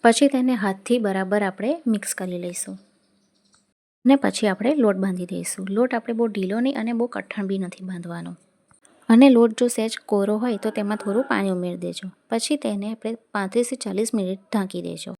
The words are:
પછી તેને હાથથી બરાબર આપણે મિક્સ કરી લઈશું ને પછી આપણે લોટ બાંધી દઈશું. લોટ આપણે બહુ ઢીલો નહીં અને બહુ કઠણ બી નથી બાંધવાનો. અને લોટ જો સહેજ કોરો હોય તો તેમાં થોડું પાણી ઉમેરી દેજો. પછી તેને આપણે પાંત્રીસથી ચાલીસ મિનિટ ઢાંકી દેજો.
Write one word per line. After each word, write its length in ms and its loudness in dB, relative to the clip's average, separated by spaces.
પછી 260 6
તેને 240 0
હાથથી 460 0
બરાબર 440 0
આપણે 260 -4
મિક્સ 280 -2
કરી 240 -8
લઈશું 360 -10
ને 100 8
પછી 320 0
આપણે 280 0
લોટ 280 2
બાંધી 300 -4
દઈશું. 360 -8
લોટ 240 0
આપણે 200 -4
બહુ 140 0
ઢીલો 320 -4
નહીં 200 -2
અને 140 -4
બહુ 140 -2
કઠણ 400 -8
બી 120 -2
નથી 300 -10
બાંધવાનો. 420 -10
અને 200 10
લોટ 280 8
જો 100 2
સહેજ 260 -2
કોરો 320 2
હોય 200 -2
તો 200 -4
તેમાં 240 -2
થોડું 280 0
પાણી 260 0
ઉમેરી 280 -6
દેજો. 240 -8
પછી 300 -2
તેને 300 -4
આપણે 240 -6
પાંત્રીસથી 520 -2
ચાલીસ 300 -2
મિનિટ 280 -2
ઢાંકી 400 -4
દેજો. 380 -10